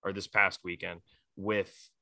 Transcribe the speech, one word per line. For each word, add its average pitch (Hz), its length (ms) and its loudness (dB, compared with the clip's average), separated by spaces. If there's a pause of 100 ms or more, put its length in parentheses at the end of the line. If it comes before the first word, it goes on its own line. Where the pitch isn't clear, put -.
or 98 80 -2
this 98 140 -8
past 101 360 4
weekend 87 380 -8 (340)
with 101 400 -2 (280)